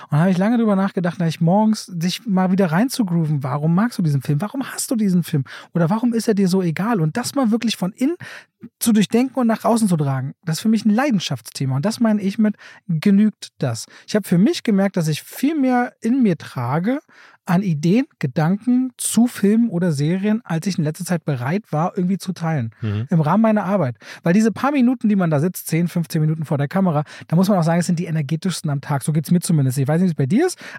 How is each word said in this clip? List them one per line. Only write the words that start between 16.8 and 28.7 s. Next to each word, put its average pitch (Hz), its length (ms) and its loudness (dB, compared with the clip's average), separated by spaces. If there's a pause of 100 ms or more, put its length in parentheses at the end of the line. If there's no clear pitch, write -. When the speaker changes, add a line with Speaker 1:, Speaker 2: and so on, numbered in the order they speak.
Speaker 1:
an 185 200 2
Ideen, 180 420 2 (140)
Gedanken 202 760 0
zu - 300 2
Filmen 226 420 2
oder 175 220 -2
Serien, 190 540 0
als 160 240 -4
ich 185 100 -4
in 156 60 0
letzter 156 200 -6
Zeit 175 200 -4
bereit 143 480 -4
war, 160 240 -2
irgendwie 185 220 0
zu 190 140 -8
teilen. 156 380 -4 (120)
Speaker 2:
Mhm. 107 280 -4
Speaker 1:
Im 160 100 4
Rahmen 170 220 2
meiner 214 220 2
Arbeit. 175 320 -2 (260)
Weil 170 100 2
diese 220 200 4
paar 262 180 -2
Minuten, 254 380 2
die 208 80 2
man 180 120 2
da 147 120 2
sitzt, 180 260 -2
zehn, 165 220 0
fünfzehn 165 320 -2
Minuten 156 240 0
vor 147 120 -2
der 143 120 0
Kamera, 175 340 0 (240)
da - 80 -2
muss 185 140 4
man 202 100 4
auch 160 60 2
sagen, 170 160 2
es 165 60 -2
sind 175 120 0
die 180 60 -2
energetischsten 160 640 -4